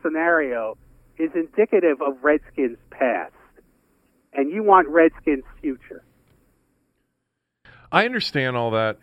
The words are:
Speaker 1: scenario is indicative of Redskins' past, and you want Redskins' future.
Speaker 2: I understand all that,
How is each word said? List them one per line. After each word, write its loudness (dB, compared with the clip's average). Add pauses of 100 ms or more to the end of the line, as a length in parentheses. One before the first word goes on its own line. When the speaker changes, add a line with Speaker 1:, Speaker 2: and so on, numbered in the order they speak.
Speaker 1:
scenario -2 (420)
is -2
indicative 0
of -4
Redskins' -2 (140)
past, -4 (1000)
and -2
you -6
want 6
Redskins' 2 (160)
future. -10 (1900)
Speaker 2:
I 4
understand -4
all -2
that, 0